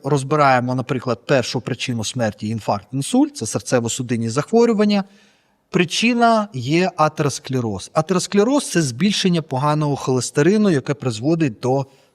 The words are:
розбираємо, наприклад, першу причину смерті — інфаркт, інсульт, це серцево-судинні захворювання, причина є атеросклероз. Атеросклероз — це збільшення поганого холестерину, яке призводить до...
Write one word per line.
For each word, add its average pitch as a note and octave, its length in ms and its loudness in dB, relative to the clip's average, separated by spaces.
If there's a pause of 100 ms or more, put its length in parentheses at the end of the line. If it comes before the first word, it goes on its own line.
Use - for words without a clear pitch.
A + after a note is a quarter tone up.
розбираємо, C3+ 720 2
наприклад, B2+ 520 -4
першу C#3+ 340 0
причину A#2+ 440 -6
смерті — G#2+ 440 -4
інфаркт, G#2+ 440 -4
інсульт, B3 440 0
це - 80 -6
серцево-судинні A#2 840 -2
захворювання, G#3 760 2 (680)
причина A3+ 840 2
є D3+ 440 0
атеросклероз. C3 960 -2
Атеросклероз — G3+ 760 0
це E3+ 120 0
збільшення E3 600 0
поганого D3 540 -2
холестерину, D#3+ 720 2
яке C#3 240 0
призводить C3 680 -2
до... C3 260 0 (280)